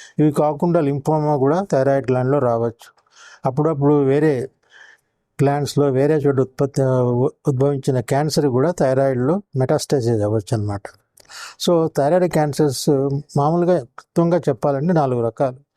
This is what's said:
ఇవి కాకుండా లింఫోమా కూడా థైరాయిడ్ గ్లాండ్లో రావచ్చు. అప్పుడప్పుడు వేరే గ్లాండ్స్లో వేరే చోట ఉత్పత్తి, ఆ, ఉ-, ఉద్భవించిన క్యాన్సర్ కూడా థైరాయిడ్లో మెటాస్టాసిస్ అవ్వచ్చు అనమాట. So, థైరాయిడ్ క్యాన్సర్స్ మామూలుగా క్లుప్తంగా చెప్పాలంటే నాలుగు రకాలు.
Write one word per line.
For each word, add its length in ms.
ఇవి 140
కాకుండా 480
లింఫోమా 560
కూడా 360
థైరాయిడ్ 380
గ్లాండ్లో 280
రావచ్చు. 540
అప్పుడప్పుడు 580
వేరే 460
గ్లాండ్స్లో 480
వేరే 240
చోట 260
ఉత్పత్తి, 420
ఆ, 200
ఉ-, 280
ఉద్భవించిన 520
క్యాన్సర్ 460
కూడా 320
థైరాయిడ్లో 640
మెటాస్టాసిస్ 680
అవ్వచ్చు 320
అనమాట. 280
So, 360
థైరాయిడ్ 360
క్యాన్సర్స్ 560
మామూలుగా 420
క్లుప్తంగా 600
చెప్పాలంటే 540
నాలుగు 300
రకాలు. 340